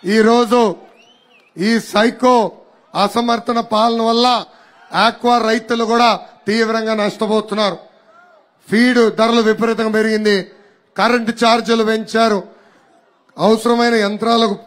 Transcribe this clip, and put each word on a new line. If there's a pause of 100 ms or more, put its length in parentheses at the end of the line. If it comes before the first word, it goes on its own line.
ఈరోజు (800)
ఈ
సైకో (520)
అసమర్థన
పాలన
వల్ల (500)
ఆక్వా
రైతులు
కూడా (260)
తీవ్రంగా
నష్టపోతున్నారు. (920)
ఫీడ్
ధరలు
విపరీతంగా
పెరిగింది, (480)
కరెంటు (140)
ఛార్జీలు
పెంచారు, (960)
అవసరమైన
యంత్రాలకు